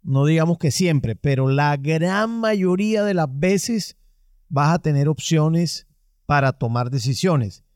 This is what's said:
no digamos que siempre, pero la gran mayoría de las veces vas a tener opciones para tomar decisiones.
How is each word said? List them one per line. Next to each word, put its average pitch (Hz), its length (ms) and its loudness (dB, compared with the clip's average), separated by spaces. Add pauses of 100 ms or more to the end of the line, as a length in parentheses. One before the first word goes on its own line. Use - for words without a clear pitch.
no 135 160 2
digamos 160 360 2
que 156 100 0
siempre, 143 460 0
pero 135 340 0
la 147 280 2
gran 170 520 -2
mayoría 214 760 0
de 202 120 0
las 160 120 2
veces 185 720 -2 (520)
vas 143 220 2
a 175 60 2
tener 147 320 0
opciones 160 800 0 (400)
para 135 260 2
tomar 120 380 -4
decisiones. 131 760 -2 (100)